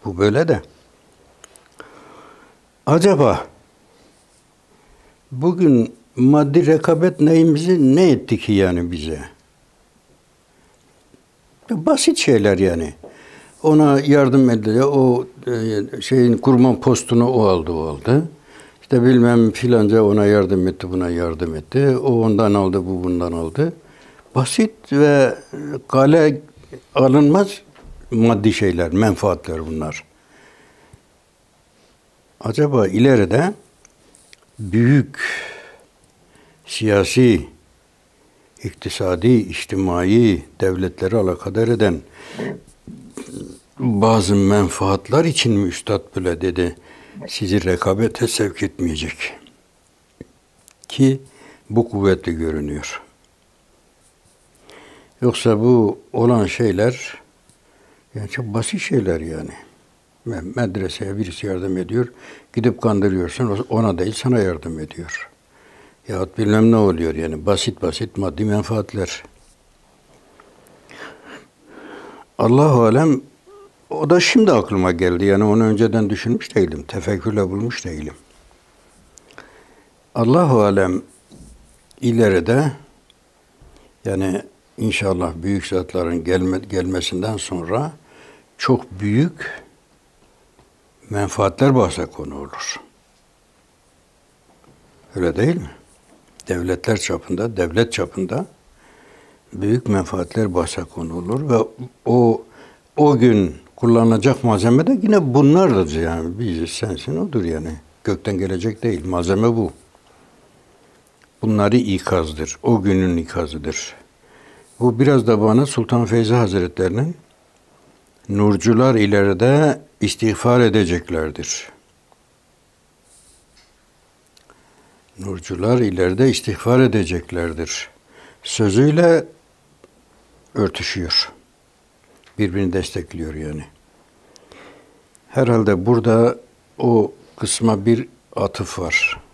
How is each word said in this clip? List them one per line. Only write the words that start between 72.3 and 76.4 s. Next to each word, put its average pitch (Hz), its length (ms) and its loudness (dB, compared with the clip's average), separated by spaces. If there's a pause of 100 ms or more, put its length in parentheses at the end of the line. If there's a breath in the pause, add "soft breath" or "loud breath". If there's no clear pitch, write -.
Allahu 127 440 4
alem, 135 380 2 (720)
o 156 200 -4
da 175 100 4
şimdi 202 320 4
aklıma 95 400 0
geldi. 90 320 0
Yani 98 200 4
onu 107 200 2
önceden 107 460 0
düşünmüş 110 440 -6